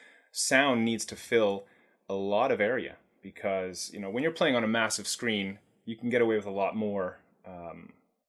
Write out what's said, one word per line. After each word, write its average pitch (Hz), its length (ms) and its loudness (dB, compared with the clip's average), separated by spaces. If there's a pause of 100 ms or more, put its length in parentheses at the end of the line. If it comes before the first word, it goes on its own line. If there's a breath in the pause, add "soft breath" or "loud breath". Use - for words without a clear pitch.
(320 loud breath)
sound 131 540 4
needs 113 200 0
to - 120 -10
fill 101 480 2 (420 soft breath)
a 98 60 -4
lot 101 380 2
of 107 100 0
area 104 340 0 (260)
because, 95 720 -6
you 92 60 -10
know, 98 100 -6
when 120 140 -2
you're 165 80 0
playing 160 240 2
on 117 80 2
a 110 40 0
massive 110 400 0
screen, 104 520 -2 (260)
you 113 120 -8
can 120 120 -4
get 120 120 4
away 113 160 4
with 101 80 -4
a 101 60 -6
lot 98 240 -2
more, 101 440 -4 (260)
um, 85 460 -14 (380)